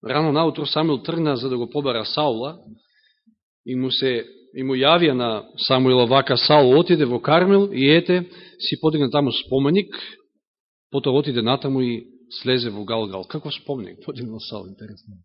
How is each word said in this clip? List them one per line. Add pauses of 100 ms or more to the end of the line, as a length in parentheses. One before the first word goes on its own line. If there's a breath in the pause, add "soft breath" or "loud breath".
Рано
наутро
Самуил
тргна
за
да
го
побара
Саула (1040)
и
му
се, (300)
и
му
јавија
на
Самуила
вака:
"Саул
отиде
во
Кармил
и,
ете, (300 loud breath)
си
подигна
таму
споменик", (960)
потоа
отиде
натаму
и (360)
слезе
во
Галгал.
Како
споменик
подигнал
Саул,
интересно.